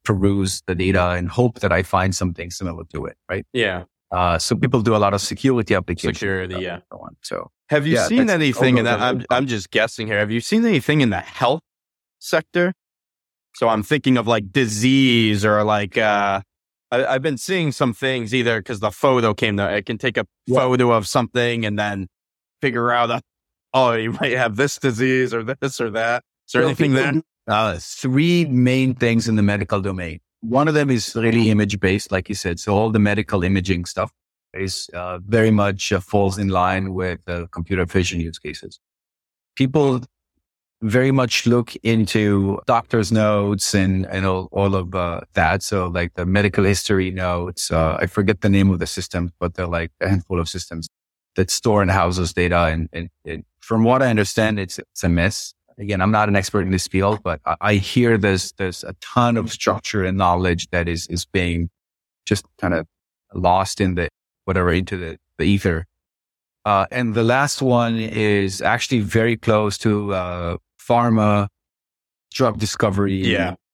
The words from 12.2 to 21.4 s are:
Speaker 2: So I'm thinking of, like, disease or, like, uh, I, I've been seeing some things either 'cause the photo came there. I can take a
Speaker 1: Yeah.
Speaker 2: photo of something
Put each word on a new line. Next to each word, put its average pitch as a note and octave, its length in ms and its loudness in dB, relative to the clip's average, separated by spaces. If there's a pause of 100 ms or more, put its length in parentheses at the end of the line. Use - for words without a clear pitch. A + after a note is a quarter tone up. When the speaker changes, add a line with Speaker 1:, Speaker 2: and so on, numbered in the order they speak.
Speaker 2:
So A#2 140 0
I'm A2 140 2
thinking C3 360 2
of, A2 80 -2
like, G#2+ 260 0
disease A#2 920 2
or, G#2+ 180 4
like, G#2 320 0
uh, G2+ 460 2 (480)
I, B2+ 160 0
I've C3 160 -2
been C#3+ 160 -2
seeing E3+ 340 -2
some B2 220 0
things B2+ 400 -2
either A#2 260 2
'cause G2+ 200 -10
the G#2+ 100 -2
photo B2 420 2
came G#2+ 240 0
there. G2+ 140 0
I G#2 100 0
can A2 160 -8
take A#2+ 220 -4
a G#2+ 80 -2 (200)
Speaker 1:
Yeah. B2 120 2
Speaker 2:
photo B2+ 340 4
of A2 160 2
something A#2+ 560 0